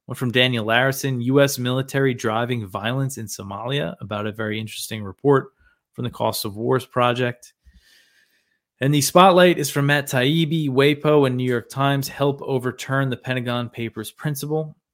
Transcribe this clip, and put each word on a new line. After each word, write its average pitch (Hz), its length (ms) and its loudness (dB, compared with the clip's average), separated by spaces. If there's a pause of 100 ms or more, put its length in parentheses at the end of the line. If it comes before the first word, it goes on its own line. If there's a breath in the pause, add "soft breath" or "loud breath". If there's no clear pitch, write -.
One 123 100 -10
from 123 160 -2
Daniel 123 340 2
Larison, 131 600 0
U 135 160 4
S 139 180 2
Military 131 540 -2
Driving 117 520 -4
Violence 117 520 -4
in 113 80 -10
Somalia, 117 760 -8
about 104 280 -6
a 107 40 -6
very 107 300 -6
interesting 110 420 -10
report 135 460 2 (420)
from 127 140 -8
the 120 40 -6
Cost 113 360 -4
of 101 100 -10
Wars 123 300 -2
Project. 123 680 -2 (1300 soft breath)
And 139 140 2
the 147 80 2
Spotlight 180 560 8
is - 120 -4
from 143 180 0
Matt 143 200 2
Taibbi, 151 640 0
WAPO, 143 580 4
and 127 80 -2
New 127 80 -2
York 123 260 -2
Times, 139 380 0
help 143 360 -2
overturn 135 680 -2
the 123 80 -4
Pentagon 123 520 -6
Papers 110 400 -8
principle. 151 680 -6 (160)